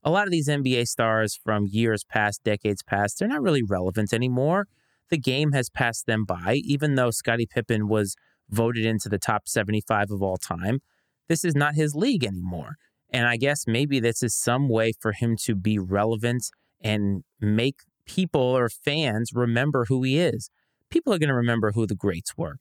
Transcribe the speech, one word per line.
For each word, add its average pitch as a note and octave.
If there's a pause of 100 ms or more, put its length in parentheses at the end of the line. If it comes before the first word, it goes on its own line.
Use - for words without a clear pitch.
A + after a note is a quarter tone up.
a D3+
lot G3
of F#3+
these D3+
N C#3+
B B2+
A A#2+
stars A2
from G#2
years A2
past, G#2
decades G#2
past, G2+
they're G3
not C#4+
really D#3
relevant F#2+
anymore. B2+ (420)
The E3+
game C#3
has C3+
passed -
them A2
by, F#2
even C#3+
though B2
Scottie A#2
Pippen A2
was G#2 (340)
voted A2+
into A2
the G2
top -
seventy-five G#2
of G2
all F#2+
time. F#2 (500)
This E3
is D#3+
not D3
his D3+
league F#3
anymore. F2+ (340)
And A#2+
I A#2+
guess C#3
maybe C3+
this A2+
is A#2
some C3
way A2+
for A2
him A2+
to A2+
be G#2
relevant G#2+ (380)
and G#2 (160)
make A2 (300)
people E3+
or B2+
fans C3
remember B2
who B2+
he C3
is. D#3+ (400)
People D4
are F3+
gonna C#3+
remember A#2
who A2+
the G2+
greats F2+
were. E2